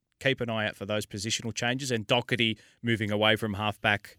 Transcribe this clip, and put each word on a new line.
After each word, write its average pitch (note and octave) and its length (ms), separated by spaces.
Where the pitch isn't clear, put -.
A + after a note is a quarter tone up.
keep C3+ 220
an A#2 80
eye A2 180
out - 80
for - 100
those G#2 200
positional G#2+ 480
changes. B2+ 380
And A2 160
Doherty A#2 500
moving A2+ 300
away G#2+ 240
from G#2+ 200
halfback, G#2 640